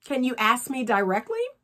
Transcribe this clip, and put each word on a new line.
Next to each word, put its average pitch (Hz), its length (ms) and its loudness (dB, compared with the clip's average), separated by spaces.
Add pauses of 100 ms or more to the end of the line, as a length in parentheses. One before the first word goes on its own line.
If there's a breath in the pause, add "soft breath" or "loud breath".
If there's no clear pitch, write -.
Can 269 180 -2
you 254 140 0
ask 220 320 2
me 262 140 -2
directly? 208 560 0 (240)